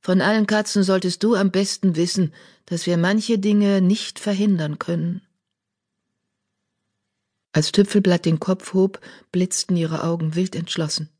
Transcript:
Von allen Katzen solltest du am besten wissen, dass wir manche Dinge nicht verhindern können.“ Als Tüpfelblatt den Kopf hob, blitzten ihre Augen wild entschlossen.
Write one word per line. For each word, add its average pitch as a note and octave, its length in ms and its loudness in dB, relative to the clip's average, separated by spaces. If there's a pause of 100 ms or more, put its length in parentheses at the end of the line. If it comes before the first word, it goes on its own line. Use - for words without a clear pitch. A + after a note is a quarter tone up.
Von F#3 200 2
allen G#3 260 2
Katzen G#3+ 360 0
solltest F#3 400 0
du A3+ 120 4
am G3 160 2
besten F#3+ 460 0
wissen, E3+ 380 0 (320)
dass E3+ 180 -6
wir F3 140 0
manche G#3 400 0
Dinge G3+ 420 2
nicht F#3 380 0
verhindern F#3+ 600 -2
können.“ E3+ 440 -6 (2250)
Als D3+ 200 0
Tüpfelblatt G3 540 2
den E3 120 2
Kopf - 360 -6
hob, F#3+ 260 0 (320)
blitzten F3+ 440 -2
ihre D#3+ 280 -4
Augen E3 300 -2
wild F#3 220 -2
entschlossen. D#3+ 520 -6 (120)